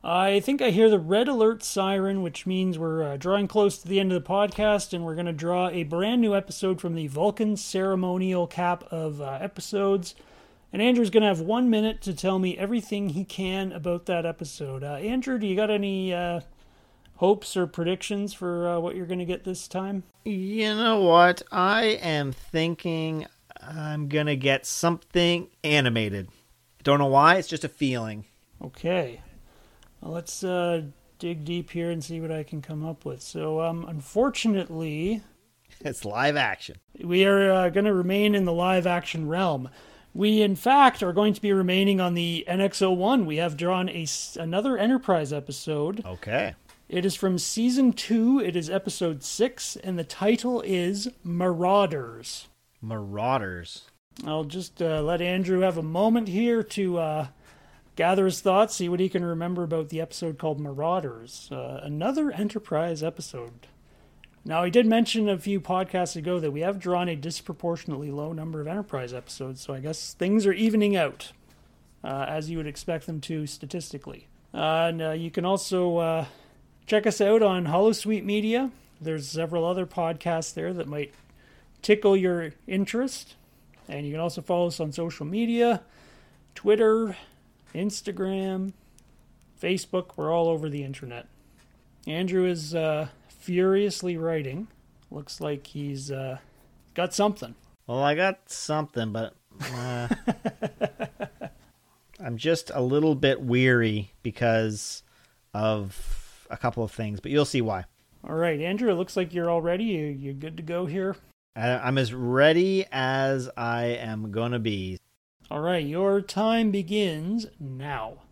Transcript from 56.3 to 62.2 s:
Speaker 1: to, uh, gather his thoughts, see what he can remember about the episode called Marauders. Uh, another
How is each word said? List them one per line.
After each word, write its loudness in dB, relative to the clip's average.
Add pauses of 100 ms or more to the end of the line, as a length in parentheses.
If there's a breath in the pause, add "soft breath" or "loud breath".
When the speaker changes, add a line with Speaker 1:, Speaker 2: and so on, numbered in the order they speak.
Speaker 1:
to, -2
uh, -2 (680 soft breath)
gather 4
his 0
thoughts, 4
see -2
what 0
he 4
can 0
remember -2
about -2
the -4
episode -6
called -2
Marauders. -4
Uh, -8
another 0